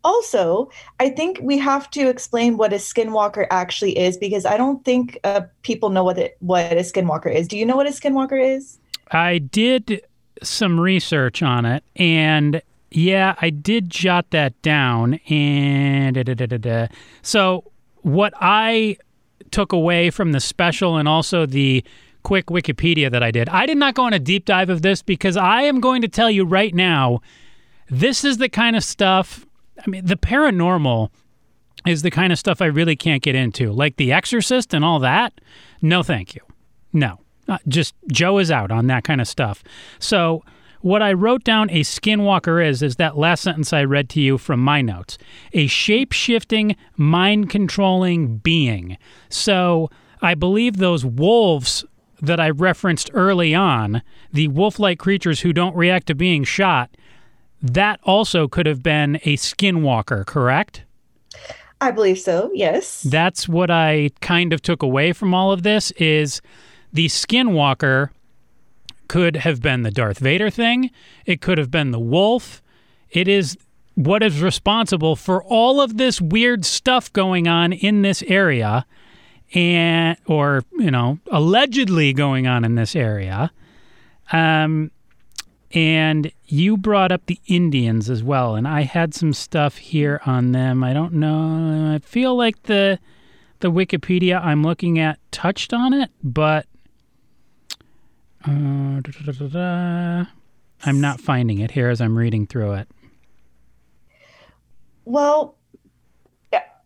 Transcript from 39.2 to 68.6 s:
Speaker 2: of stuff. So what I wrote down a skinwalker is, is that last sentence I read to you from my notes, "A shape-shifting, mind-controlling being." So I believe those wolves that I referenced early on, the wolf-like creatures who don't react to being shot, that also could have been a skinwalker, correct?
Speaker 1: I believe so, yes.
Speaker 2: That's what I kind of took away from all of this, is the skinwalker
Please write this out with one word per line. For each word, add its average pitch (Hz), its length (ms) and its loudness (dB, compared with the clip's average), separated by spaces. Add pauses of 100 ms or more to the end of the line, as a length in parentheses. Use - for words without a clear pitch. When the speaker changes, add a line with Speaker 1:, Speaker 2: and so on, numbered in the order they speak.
Speaker 2:
of 113 60 -4
stuff. - 360 -6 (360)
So 165 440 0 (380)
what 202 220 2
I 202 100 2
wrote 220 300 2
down 220 260 2
a 160 120 2
skinwalker 190 840 0
is, 135 160 0
is 135 140 -2
that 151 220 -2
last 160 240 2
sentence 156 300 -2
I 147 120 2
read 139 260 0
to 156 100 -2
you 135 180 2
from 127 240 -2
my 143 200 2
notes, 95 360 -6 (360)
"A 147 140 2
shape-shifting, 220 1080 0 (220)
mind-controlling 185 1400 2
being." 110 600 0 (320)
So 175 600 0 (320)
I 175 120 2
believe 196 440 0
those 175 280 0
wolves 156 800 0 (360)
that 165 180 0
I 160 100 2
referenced 170 640 0
early 180 400 2
on, 120 480 0 (320)
the 151 140 2
wolf-like 180 500 0
creatures 180 440 -2
who 175 120 0
don't 175 220 0
react 180 320 2
to 160 80 -2
being 160 280 2
shot, 165 460 0 (720)
that 180 420 0
also 190 440 2
could 165 200 -2
have 135 160 -2
been 151 420 0
a 147 100 0
skinwalker, 135 880 -2
correct? 135 580 -2 (960)
Speaker 1:
I 262 100 0
believe 190 280 2
so, 190 340 -2
yes. 202 500 -2
Speaker 2:
That's 160 460 0
what 170 200 0
I 156 420 2 (100)
kind 175 320 0
of 151 80 -4
took 170 220 -2
away 139 280 0
from 185 220 0
all 190 180 2
of 185 120 -2
this, 208 280 0
is 151 500 0 (520)
the 160 140 0
skinwalker 151 1000 0 (1000)